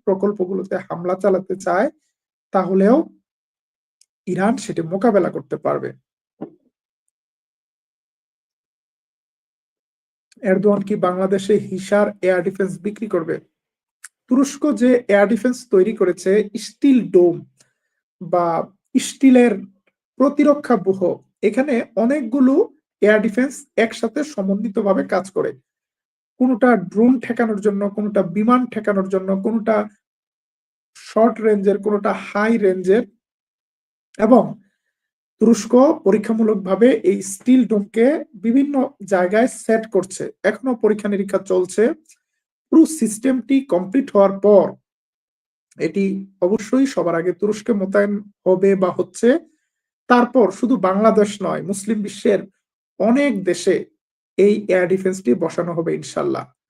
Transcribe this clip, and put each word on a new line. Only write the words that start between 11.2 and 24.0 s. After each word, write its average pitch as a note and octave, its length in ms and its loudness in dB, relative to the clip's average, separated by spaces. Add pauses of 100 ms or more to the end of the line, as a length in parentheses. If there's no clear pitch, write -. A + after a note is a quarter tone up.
হিসার G3+ 580 -2 (100)
এয়ার F#3 200 0
ডিফেন্স F#3 380 -4
বিক্রি G#3 260 -8
করবে? E3 340 -4 (880)
তুরস্ক C#4 440 0
যে A#3+ 360 2
এয়ার G3+ 200 4
ডিফেন্স B3 420 -2
তৈরি G3+ 260 2
করেছে, F#3+ 520 0 (100)
স্টিল B3+ 520 0
ডোম F3 340 2 (800)
বা E3 480 -2 (300)
স্টিলের B3 600 2 (560)
প্রতিরক্ষা C#4+ 600 2
ব্যূহ, F3+ 420 -2 (240)
এখানে A#3+ 440 -2 (100)
অনেকগুলো C4 840 0 (220)
এয়ার G#3 220 4
ডিফেন্স B3 440 -4 (100)
একসাথে - 480 -2